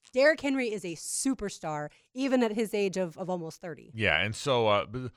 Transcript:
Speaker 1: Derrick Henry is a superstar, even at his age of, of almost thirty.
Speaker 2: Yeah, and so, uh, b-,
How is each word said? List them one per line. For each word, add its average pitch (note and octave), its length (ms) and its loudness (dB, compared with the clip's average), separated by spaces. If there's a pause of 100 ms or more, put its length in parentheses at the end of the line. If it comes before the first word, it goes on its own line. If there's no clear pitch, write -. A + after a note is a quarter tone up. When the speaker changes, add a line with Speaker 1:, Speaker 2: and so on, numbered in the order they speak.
(140)
Speaker 1:
Derrick C#4+ 260 4
Henry C4+ 320 -2
is G3+ 120 -6
a E3+ 120 -6
superstar, E3 920 -4 (260)
even B3+ 280 2
at A3 100 2
his G#3 220 -2
age G3 220 0
of, F3 220 -4
of F3 120 -6
almost E3+ 300 -6
thirty. C#3+ 340 -14
Speaker 2:
Yeah, F#2+ 260 4
and G#2+ 140 0
so, A#2+ 340 2
uh, G2+ 180 4
b-, B2 300 -8